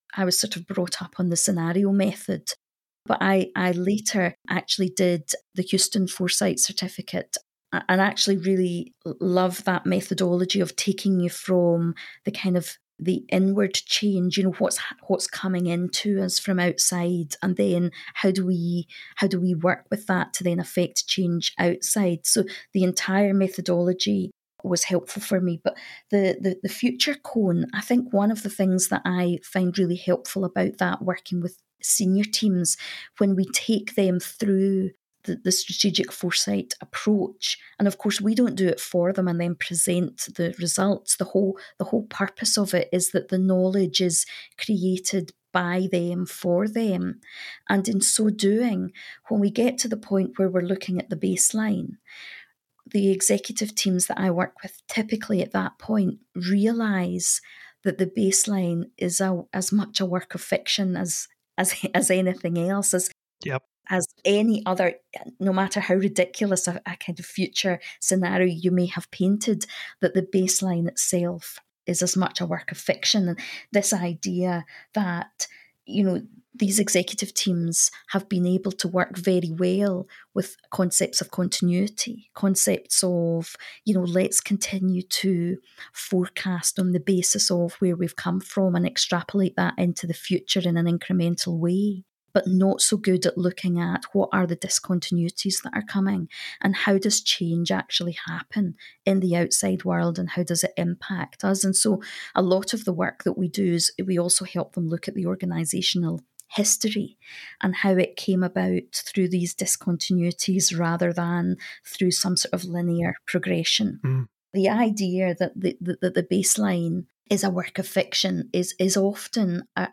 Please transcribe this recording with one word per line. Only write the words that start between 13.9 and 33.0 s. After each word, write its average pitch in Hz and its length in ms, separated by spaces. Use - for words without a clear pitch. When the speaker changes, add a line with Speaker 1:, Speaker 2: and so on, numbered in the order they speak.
Speaker 1:
you 196 60
know, 185 160
what's - 180
ha-, - 180
what's 185 200
coming 185 380
into 180 560
us 185 160
from 185 220
outside, 175 840
and 185 160
then 175 340
how - 160
do 185 160
we, 175 420
how 202 120
do 190 120
we 180 160
work 175 340
with 214 180
that 180 260
to - 100
then 175 160
affect - 480
change 170 500
outside? 175 680
So - 180
the 185 100
entire 190 500
methodology 185 1000
was 180 220
helpful 185 360
for 196 180
me. 175 240
But - 140
the, 196 320
the, 185 220
the 196 60
future 247 460
cone, 180 580
I 202 80
think 247 300
one 202 200
of 214 120
the 202 60
things 185 400
that - 160
I 180 380
find 185 340
really 180 180
helpful - 480
about 185 360
that, 180 240
working 180 380
with 180 160
senior 190 440
teams, 202 520